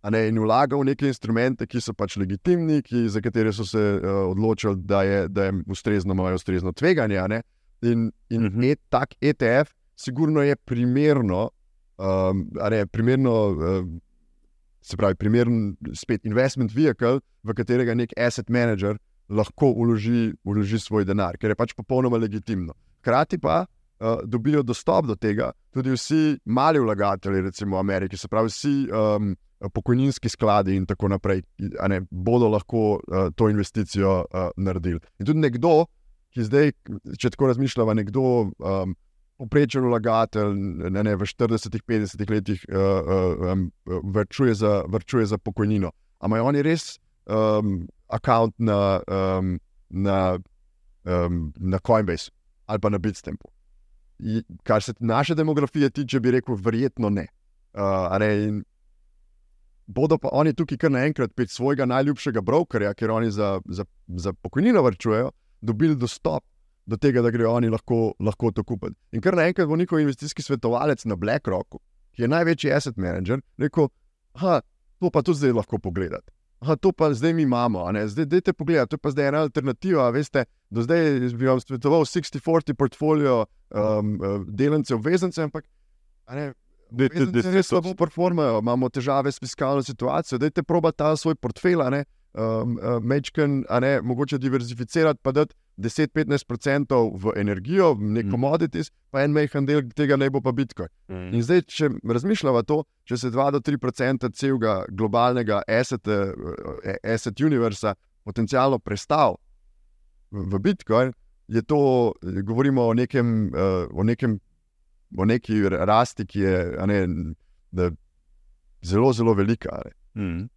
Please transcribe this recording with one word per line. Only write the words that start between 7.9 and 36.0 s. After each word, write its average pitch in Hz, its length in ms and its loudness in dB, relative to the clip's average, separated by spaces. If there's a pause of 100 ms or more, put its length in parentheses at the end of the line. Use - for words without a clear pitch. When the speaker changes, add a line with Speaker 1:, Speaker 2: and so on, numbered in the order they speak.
Speaker 1:
in 113 140 -2
Speaker 2:
Mhm. 107 220 0
Speaker 1:
e-, 143 120 2 (140)
tak 131 320 0
E 147 100 2
T 127 140 0
F 131 260 2 (240)
sigurno 151 460 0
je 143 140 4
primerno, 123 960 0 (480)
ehm, 95 460 0 (160)
a 104 80 -2
ne, 107 180 0
primerno, 113 680 2
ehm, 87 400 -2 (840)
se - 140 -12
pravi, 98 180 2
primeren 113 640 2 (160)
spet - 320 -6
investment 117 480 0
vehicle, 127 480 2 (220)
v 107 120 -6
katerega 120 400 0
nek 117 220 -2
asset 120 320 -2
manager 107 500 0 (300)
lahko 107 460 2
vloži, 117 580 0 (120)
vloži 104 340 0
svoj 104 260 0
denar, 95 320 -2
ker 107 140 -2
je 104 60 0
pač 117 180 -2
popolnoma 127 420 0
legitimno. 101 580 -4 (260)
Hkrati 139 380 0
pa, 165 280 0 (340)
eh, 113 240 0
dobijo 123 380 0
dostop 151 440 2
do 110 80 -2
tega 113 380 -2 (200)
tudi 131 180 -2
vsi 151 540 0
mali 139 340 4
vlagatelji, 98 640 0
recimo 98 340 -4
v 95 40 0
Ameriki, 95 360 -2
se - 120 -12
pravi 110 200 0
vsi, 139 400 -2
ehm, 104 440 0 (400)
pokojninski 127 560 0
skladi 101 480 2
in 92 100 0
tako 101 220 -2
naprej, 95 340 0 (380)
a 98 80 0
ne, 95 120 0 (100)
bodo 113 380 2
lahko, 107 520 0
eh, 92 340 0
to 113 140 4
investicijo, 98 840 0
eh, 90 240 -2
naredili. 92 440 -2 (180)
In 101 80 -6
tudi 156 120 2
nekdo, 151 480 4 (440)